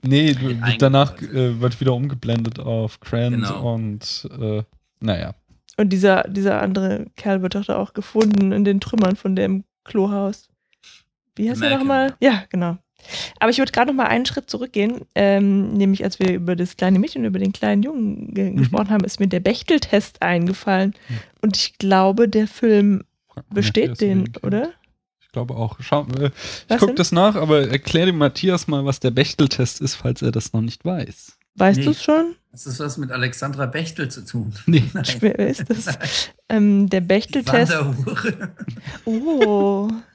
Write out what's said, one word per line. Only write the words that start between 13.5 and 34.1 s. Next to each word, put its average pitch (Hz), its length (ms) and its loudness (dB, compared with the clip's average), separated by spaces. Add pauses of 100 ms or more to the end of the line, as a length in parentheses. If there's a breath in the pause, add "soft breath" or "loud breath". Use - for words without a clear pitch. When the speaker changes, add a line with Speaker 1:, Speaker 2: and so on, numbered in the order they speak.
Speaker 3:
ich 233 80 0
würde 262 140 0
gerade 247 160 2
noch 277 80 0
mal 254 100 0
einen 247 200 0
Schritt - 220 -8
zurückgehen, 233 520 -4 (160)
ähm, 202 560 2
nämlich 196 320 2
als - 160 -4
wir 185 140 2
über 180 200 -2
das 175 220 -4
kleine 185 240 4
Mädchen 269 220 -2
und 220 60 -2
über 190 120 -2
den 196 120 0
kleinen 208 300 0
Jungen 226 520 -4
ge-, 196 160 0
Speaker 1:
Mhm. 190 80 -4
Speaker 3:
gesprochen 196 320 2
haben, 208 120 2
ist - 160 -6
mir 196 80 2
der 180 140 0
Bechtel-Test 214 840 0
eingefallen. 185 720 0 (140 loud breath)
Speaker 1:
Mhm. 120 80 -6 (240 loud breath)
Speaker 3:
Und 208 160 0
ich - 220 -4
glaube, 196 500 4
der 214 180 2
Film 202 560 4 (260)
Speaker 1:
Frag - 220 -18
mal, - 40 -14
Speaker 3:
besteht 107 300 2
Speaker 1:
wer - 60 -2
das 120 80 -8
Speaker 3:
den, 190 340 2
Speaker 1:
kennt. - 120 -12
Speaker 3:
oder? 214 240 0 (520)
Speaker 1:
Ich - 120 -20
glaube 123 220 -6
auch. 113 260 -4
Schau, 147 220 0 (180)
äh, 143 60 0
ich 139 60 0 (360 loud breath)
Speaker 3:
Was 226 100 2
Speaker 1:
guck 202 120 6
Speaker 3:
denn? 269 60 -2
Speaker 1:
das 175 140 0
nach, 196 240 4
aber 151 340 4
erklär 139 380 0
dem 175 120 2
Matthias 165 500 0
mal, 139 160 0
was 139 160 -2
der 127 100 2
Bechtel-Test 135 680 -2
ist, 135 160 -4
falls 123 260 -4
er 123 80 0
das 117 220 -6
noch 113 80 0
nicht 117 240 -6
weiß. - 540 -8 (180)
Speaker 3:
Weißt 190 240 4
Speaker 2:
Nee. 139 60 0
Speaker 3:
du's - 180 0
schon? 330 320 2 (160)
Speaker 2:
Das - 140 -18
ist 127 120 -10
was 147 200 -6
mit 131 120 -6
Alexandra 131 560 -4
Bechtel 151 440 -6